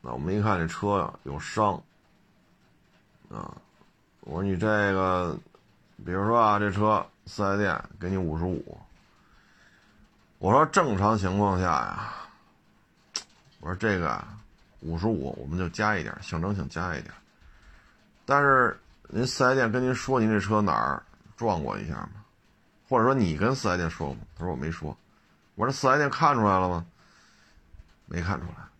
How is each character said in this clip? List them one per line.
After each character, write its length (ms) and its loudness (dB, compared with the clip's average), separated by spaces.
那 100 -10
我 60 -6
们 200 -2
一 40 0
看 160 0
这 100 -2
车 320 -2
呀 120 -4
有 160 -8
伤 420 -2
啊， 260 -12
我 120 -14
说 100 -4
你 140 0
这 360 2
个， 440 0
比 80 -6
如 160 0
说 100 4
啊， 200 4
这 120 0
车 340 2
四 160 -6
S 160 0
店 240 0
给 120 -6
你 60 0
五 220 -2
十 60 -2
五， 340 -6
我 140 2
说 140 8
正 300 2
常 200 4
情 220 0
况 200 2
下 80 0
呀， 460 -2
我 100 -12
说 40 -4
这 240 0
个 120 0
啊， 280 -6
五 180 -4
十 80 -2
五 340 -2
我 60 -12
们 120 -4
就 100 -2
加 280 0
一 60 -4
点， 200 -8
象 180 -6
征 140 -2
性 140 -4
加 280 -6
一 60 -8
点。 120 -18
但 160 4
是 360 4
您 180 -2
四 180 -2
S 100 6
店 180 2
跟 100 0
您 120 0
说 260 0
您 80 4
这 100 4
车 220 2
哪 140 2
儿 280 0
撞 280 0
过 140 -4
一 100 -8
下 60 -6
吗？ 160 -10
或 100 4
者 60 6
说 100 4
你 240 2
跟 160 2
四 140 -2
S 100 0
店 100 0
说 200 -6
过 80 -8
吗？ 40 -14
他 80 -10
说 60 -4
我 60 -4
没 140 -6
说。 240 -8
我 100 -2
说 80 0
四 160 0
S 80 6
店 140 2
看 240 4
出 80 2
来 160 4
了 100 2
吗？ 160 -2
没 140 -6
看 180 -2
出 100 -8
来。 80 -14